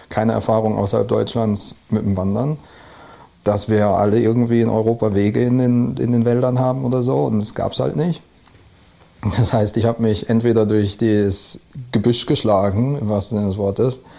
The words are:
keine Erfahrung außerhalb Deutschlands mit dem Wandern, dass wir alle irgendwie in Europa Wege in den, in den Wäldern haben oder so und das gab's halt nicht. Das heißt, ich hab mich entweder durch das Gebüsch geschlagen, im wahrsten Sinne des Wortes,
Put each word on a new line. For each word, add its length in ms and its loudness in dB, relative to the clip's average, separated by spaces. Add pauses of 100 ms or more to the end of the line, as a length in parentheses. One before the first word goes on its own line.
keine 240 0
Erfahrung 440 0
außerhalb 300 0
Deutschlands 680 -2 (140)
mit 140 -2
dem 140 -2
Wandern, 400 -2 (840)
dass 260 -2
wir 180 2
alle 320 2
irgendwie 420 2
in 80 0
Europa 460 0
Wege 260 2
in 160 2
den, 400 0
in 140 0
den 140 2
Wäldern 340 0
haben 240 -2
oder 180 -2
so 220 0
und 160 0
das 160 -6
gab's 240 -4
halt 160 -2
nicht. 260 -2 (1160)
Das 160 2
heißt, 240 0
ich 80 2
hab 140 0
mich 300 0
entweder 380 2
durch 300 0
das 600 0 (320)
Gebüsch 360 0
geschlagen, 720 2
im 100 -4
wahrsten 280 -2
Sinne 120 0
des 80 -4
Wortes, 400 0 (220)